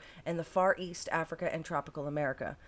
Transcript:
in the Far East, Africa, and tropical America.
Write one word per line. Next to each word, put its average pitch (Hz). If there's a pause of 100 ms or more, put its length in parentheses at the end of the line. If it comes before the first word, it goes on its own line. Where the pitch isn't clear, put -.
(260)
in 170
the 165
Far 185
East, 180
Africa, 165
and 160
tropical 147
America. 147 (120)